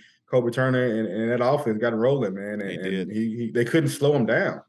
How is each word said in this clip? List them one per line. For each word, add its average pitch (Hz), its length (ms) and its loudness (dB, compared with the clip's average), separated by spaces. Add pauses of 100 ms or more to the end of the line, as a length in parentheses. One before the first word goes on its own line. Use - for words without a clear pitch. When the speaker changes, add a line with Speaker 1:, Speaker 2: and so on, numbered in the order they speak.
(300)
Speaker 1:
Kobe 120 220 2
Turner 127 340 2
and, 110 220 0
and 110 240 -2
that 120 140 0
offense 123 340 2
got 117 160 0
rolling, 117 400 2
man. 104 260 -6
And, 98 80 -6
Speaker 2:
They 87 60 -6
Speaker 1:
and 85 80 -8
Speaker 2:
did. 95 280 -4
Speaker 1:
he, 110 260 -2
he, 117 140 -4
they 117 140 2
couldn't 139 240 2
slow 143 260 2
him 123 100 2
down. 113 440 0